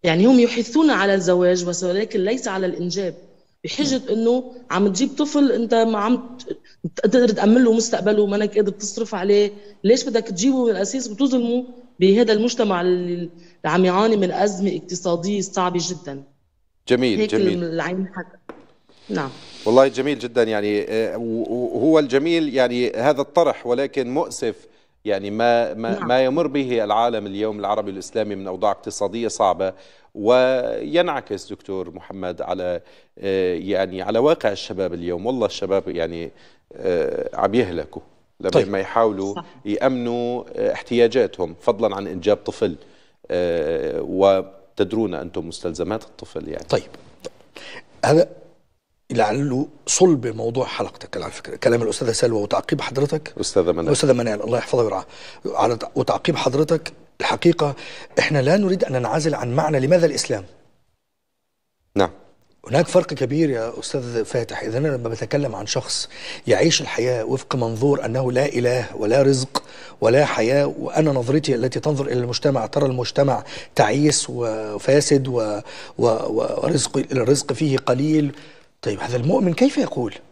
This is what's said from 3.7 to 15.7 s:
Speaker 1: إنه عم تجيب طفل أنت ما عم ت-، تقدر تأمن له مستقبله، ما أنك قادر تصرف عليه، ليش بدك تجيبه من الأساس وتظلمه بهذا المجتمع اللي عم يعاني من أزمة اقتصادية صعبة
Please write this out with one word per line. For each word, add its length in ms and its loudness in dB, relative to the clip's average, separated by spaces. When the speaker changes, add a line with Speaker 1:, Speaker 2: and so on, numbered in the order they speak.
Speaker 1:
إنه 400 0
عم 180 2
تجيب 200 0
طفل 340 2
أنت 220 0
ما 240 2
عم 400 -2
ت-، 180 -12
تقدر 320 6
تأمن 360 6
له 80 6
مستقبله، 540 2
ما 100 -2
أنك 180 -2
قادر 180 2
تصرف 420 -8
عليه، 380 2
ليش 200 4
بدك 240 -2
تجيبه 360 2
من 60 4
الأساس 400 -4
وتظلمه 540 0
بهذا 320 6
المجتمع 480 2
اللي 500 -2
عم 200 2
يعاني 320 4
من 140 0
أزمة 460 0
اقتصادية 640 -4
صعبة 420 -2